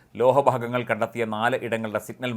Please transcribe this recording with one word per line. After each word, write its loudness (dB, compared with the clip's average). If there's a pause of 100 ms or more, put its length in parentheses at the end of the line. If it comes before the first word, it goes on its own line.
(200)
ലോഹഭാഗങ്ങൾ 4
കണ്ടെത്തിയ -2 (100)
നാല് 0 (100)
ഇടങ്ങളുടെ -4
സിഗ്നൽ -8